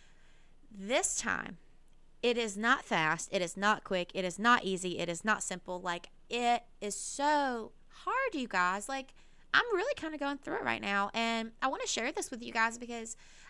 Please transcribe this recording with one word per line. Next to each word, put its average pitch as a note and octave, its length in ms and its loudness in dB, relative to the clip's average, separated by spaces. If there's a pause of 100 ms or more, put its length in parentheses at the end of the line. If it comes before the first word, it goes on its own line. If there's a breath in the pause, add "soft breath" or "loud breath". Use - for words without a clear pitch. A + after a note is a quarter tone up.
(720 soft breath)
This A3 500 0
time, - 380 -2 (640)
it A#3 160 2
is A3 180 -2
not A#3 280 2
fast. E3 480 2
It F#3+ 100 2
is E3+ 140 -4
not G3+ 260 2
quick. F3+ 320 -2
It F#3 100 0
is F3+ 140 -4
not A#3 260 6
easy. F#3 340 -2
It E3+ 100 0
is E3+ 160 -4
not G#3+ 180 2
simple. F3+ 380 -6
Like, F3 300 -4 (200)
it A#3+ 320 2 (180)
is G#3 140 -4
so C#4 800 0 (160)
hard, A#4+ 460 -2
you B3+ 120 -2
guys. F#3 420 2
Like, C4+ 240 -6 (400 soft breath)
I'm - 120 6 (100)
really A4 220 2
kinda D#4 220 -6
going C#4+ 200 -4
through - 180 -6
it - 60 -2
right - 180 0
now, G3+ 320 0
and A3+ 480 -2
I C4 60 0
wanna F#4 200 -2
share B3 260 -2
this - 180 -4
with A#3 120 -8
you A#3+ 100 -10
guys A#3 260 2
because A#3 380 -8 (340 loud breath)